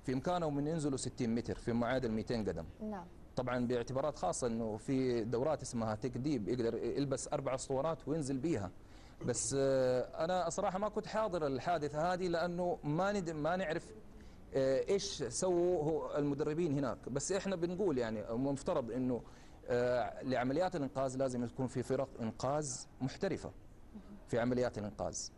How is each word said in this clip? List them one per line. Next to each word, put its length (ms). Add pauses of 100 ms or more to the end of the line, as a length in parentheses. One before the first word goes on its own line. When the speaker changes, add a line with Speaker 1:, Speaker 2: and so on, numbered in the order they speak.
Speaker 1:
في 100
إمكانهم 420
من 120
ينزلوا 300
ستين 380
متر 200
في 180
معادل 380
ميتين 380
قدم. 160 (160)
Speaker 2:
نعم. 240 (300)
Speaker 1:
طبعا 320
باعتبارات 500
خاصة 300
إنه 300
في 460
دورات 380
اسمها 340
تكديب، 520
يقدر 300
يلبس 560
أربع 220
اسطوانات 520
وينزل 300
بيها. 340 (540)
بس، 320
آه، 680
أنا 240
صراحة 300
ما 100
كنت 180
حاضر 400
الحادثة 680
هذه 140
لأنه 560
ما 280
ند-، 180
ما 260
نعرف، 380 (600)
آه، 360
إيش 340
سووا 600
هو 340
المدربين 560
هناك. 360
بس 220
إحنا 240
بنقول 420
يعني 320
مفترض 640
إنه 300 (480)
آه، 540
لعمليات 520
الإنقاذ 420
لازم 280
تكون 220
في 160
فرق 260 (120)
إنقاذ 640 (160)
محترفة 500 (760)
في 120
عمليات 380
الإنقاذ 600